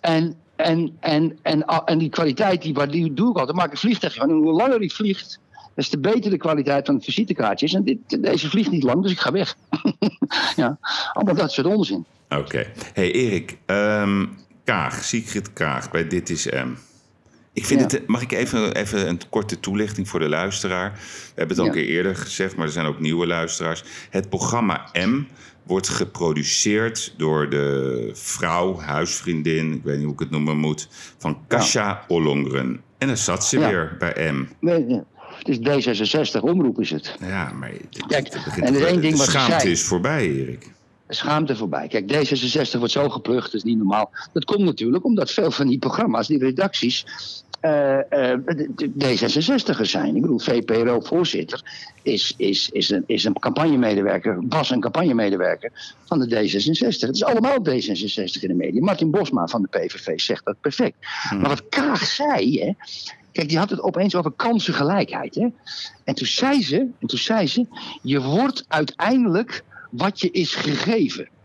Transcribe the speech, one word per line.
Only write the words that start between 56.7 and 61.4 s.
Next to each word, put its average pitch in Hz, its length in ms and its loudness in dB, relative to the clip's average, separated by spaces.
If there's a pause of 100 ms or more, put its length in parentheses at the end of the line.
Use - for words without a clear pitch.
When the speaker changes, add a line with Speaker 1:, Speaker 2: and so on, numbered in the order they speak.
Speaker 1:
Het 131 100 0
is 208 80 0
allemaal 254 380 2
D 160 60 0
zesenzestig 104 720 -2
in 95 60 -4
de 90 60 0
media. 87 280 0
Martin 170 280 2
Bosma 175 360 2
van 113 240 -2
de - 80 0
P 87 120 -2
V - 120 -12
V 80 180 -4
zegt - 240 -2
dat 101 160 -2
perfect. - 360 0 (320)
Speaker 2:
Hmm. 98 120 -2